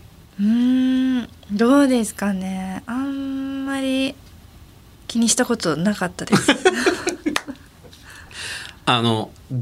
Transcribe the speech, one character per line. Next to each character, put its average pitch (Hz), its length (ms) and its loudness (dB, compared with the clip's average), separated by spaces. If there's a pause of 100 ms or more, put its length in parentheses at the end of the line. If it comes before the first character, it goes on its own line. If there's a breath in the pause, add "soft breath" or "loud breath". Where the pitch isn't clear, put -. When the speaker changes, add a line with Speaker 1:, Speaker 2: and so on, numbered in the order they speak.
(400)
Speaker 1:
う - 20 2
ー 254 800 2
ん、 - 60 -12 (240)
ど 233 280 6
う 285 80 6
で 247 160 2
す - 100 -6
か 202 180 -2
ね。 190 540 -6
あ 233 80 -6
ん 269 720 -4
ま 269 140 -4
り 269 340 -2 (920)
気 - 120 -4
に 226 100 4
し - 60 2
た 254 100 2
こ 240 140 0
と 165 180 -2
な 196 180 0
か 202 120 -4
っ 175 40 -4
た - 140 -12
で 214 120 2
す。 - 60 0 (100)
Speaker 2:
<laughs> - 40 2 (2250 loud breath)
あ 120 160 2
の、 113 280 0 (320)